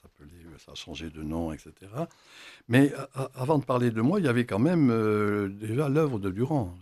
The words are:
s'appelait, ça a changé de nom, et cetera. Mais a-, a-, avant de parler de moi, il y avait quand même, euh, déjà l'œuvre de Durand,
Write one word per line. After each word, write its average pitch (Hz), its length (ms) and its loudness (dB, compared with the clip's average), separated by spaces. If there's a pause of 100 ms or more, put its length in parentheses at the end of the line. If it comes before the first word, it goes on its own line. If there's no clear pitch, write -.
s'appelait, 73 300 -20 (340)
ça - 60 -20
a 73 60 -18
changé 78 340 -12
de 78 100 -14
nom, 80 320 -4
et - 60 -12
cetera. 101 500 -12 (600)
Mais 139 260 6
a-, 139 140 -10 (140)
a-, 135 120 -8
avant 135 240 0
de 135 60 -2
parler 123 260 2
de 110 100 -2
moi, 175 200 2
il 160 60 0
y - 20 2
avait 120 180 2
quand 98 140 -2
même, 156 320 4
euh, 104 560 2
déjà 110 400 -4
l'œuvre 135 320 0
de 98 100 -4
Durand, 107 520 -2